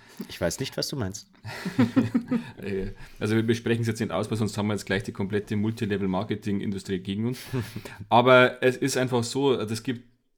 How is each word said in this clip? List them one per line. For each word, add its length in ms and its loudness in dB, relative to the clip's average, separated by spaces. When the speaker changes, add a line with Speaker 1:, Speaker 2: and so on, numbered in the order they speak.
Speaker 1:
Ich 120 -12
weiß 200 -2
nicht, 160 -8
was 120 -2
du 80 -6
meinst. 380 -6
Speaker 2:
<laughs> 60 -20
Äh, 300 -4
also 160 2
wir 100 2
besprechen 360 2
es 60 -2
jetzt 120 -2
nicht 100 -2
aus, 200 -2
weil 80 0
sonst 200 0
haben 100 2
wir 60 0
jetzt 120 -6
gleich 160 0
die 100 -8
komplette 440 -2
Multilevel-Marketing-Industrie 1400 -2
gegen 260 -2
uns. 120 -4
<laughs> 320 -14
Aber 540 8
es 140 4
ist 200 -2
einfach 280 2
so, 320 2
das 260 -4
gibt 200 -4